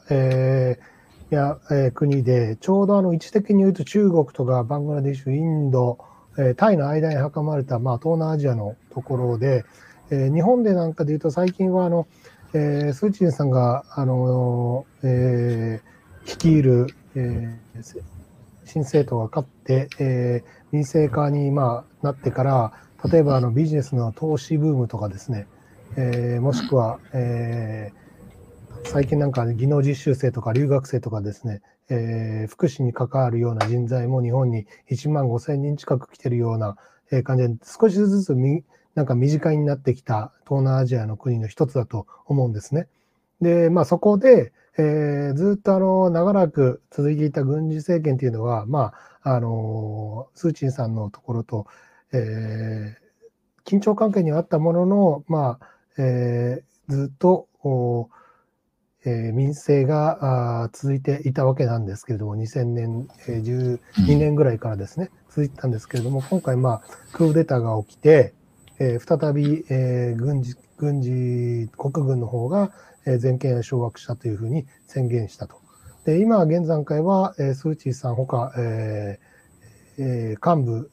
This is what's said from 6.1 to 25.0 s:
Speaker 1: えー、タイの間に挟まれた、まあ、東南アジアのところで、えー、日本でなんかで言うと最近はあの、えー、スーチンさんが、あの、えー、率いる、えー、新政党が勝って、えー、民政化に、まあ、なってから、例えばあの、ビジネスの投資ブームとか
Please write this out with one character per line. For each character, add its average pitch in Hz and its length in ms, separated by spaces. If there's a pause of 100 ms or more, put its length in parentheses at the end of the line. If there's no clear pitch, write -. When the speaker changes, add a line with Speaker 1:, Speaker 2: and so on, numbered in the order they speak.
Speaker 1:
え 131 140
ー、 123 40
タ 214 180
イ 170 40
の 139 120
間 156 240
に - 20
挟 147 280
ま 151 120
れ 139 80
た、 131 160
ま 127 140
あ、 117 40
東 165 180
南 160 180
ア 156 40
ジ 143 120
ア 120 60
の 107 200 (180)
と 127 80
こ 131 160
ろ 123 200
で、 127 260 (460)
え 135 180
ー、 139 60
日 165 80
本 240 220
で 208 100
な 175 120
ん 160 80
か 165 120
で 147 40
言 151 80
う - 20
と 156 120
最 180 220
近 185 180
は 185 140
あ 170 40
の、 170 180 (460)
え 147 360
ー、 135 40
ス 208 140
ー 196 40
チ 196 120
ン 165 80
さ 143 140
ん 135 40
が、 127 340 (120)
あ 139 100
の、 127 800 (180)
え 120 800 (420)
ー、 - 60
率 - 200
い 156 120
る、 127 260 (280)
え 135 40 (560)
ー、 - 260 (640)
新 156 180
政 143 260
党 120 100
が 110 60
勝 139 180
っ - 40
て、 135 420 (100)
え 123 460
ー、 - 260
民 151 100
政 147 320
化 147 160
に、 143 200
ま 131 360 (160)
あ、 - 40
な 139 60
っ 131 40
て 131 140
か 131 140
ら、 127 300 (380)
例 165 80
え 156 40
ば 143 140
あ 123 40
の、 120 100
ビ 151 160
ジ 156 80
ネ 143 60
ス 135 140
の 117 160
投 156 260
資 - 200
ブ 151 160
ー - 20
ム 123 120
と 110 100
か 101 120